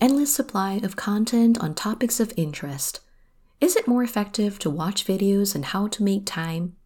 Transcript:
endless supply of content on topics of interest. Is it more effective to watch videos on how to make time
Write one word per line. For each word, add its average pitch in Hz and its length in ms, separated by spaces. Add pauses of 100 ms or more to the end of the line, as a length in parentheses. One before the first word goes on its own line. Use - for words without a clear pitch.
endless 277 340
supply 196 480
of 190 140
content 233 640
on 156 140
topics 220 460
of 220 160
interest. 143 640 (640)
Is 359 160
it 440 100
more 247 160
effective 208 560
to 165 100
watch 165 380
videos 196 480
on 143 80
how 202 240
to 208 160
make 196 220
time 165 500 (100)